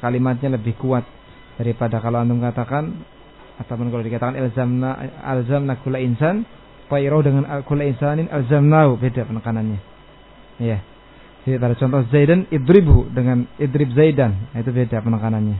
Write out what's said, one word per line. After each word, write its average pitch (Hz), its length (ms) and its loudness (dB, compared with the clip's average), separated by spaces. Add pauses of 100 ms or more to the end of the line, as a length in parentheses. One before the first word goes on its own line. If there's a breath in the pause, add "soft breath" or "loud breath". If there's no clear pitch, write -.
Kalimatnya 127 560 -2
lebih 113 200 -4
kuat 127 280 -2 (520 loud breath)
daripada 117 440 -4
kalau 117 200 -2
antum 120 160 0
katakan, 131 640 -4 (560)
ataupun 120 320 -6
kalau 117 160 -6
dikatakan 120 320 -6
alzamna, 127 560 -2 (320)
alzamna 131 560 -2
kulla 131 200 -4
insan, 156 440 0 (440)
ta'iro 143 360 2
dengan 139 240 2
al-, 139 160 -8
kulla 143 200 -2
insanin 147 440 -2
alzamnahu, 143 720 4
beda 123 240 -2
penekanannya. 110 540 -4 (840)
Iya. 113 200 -2 (640 loud breath)
Jadi 131 160 0
pada 120 160 0
contoh 135 320 2
Zaidan 147 400 4
idribhu 147 600 6
dengan 123 360 0 (120)
idrib 143 360 0
Zaidan, 135 440 4 (160)
nah, 117 80 -6
itu 120 120 -4
beda 120 280 -2
penekanannya. 107 580 -2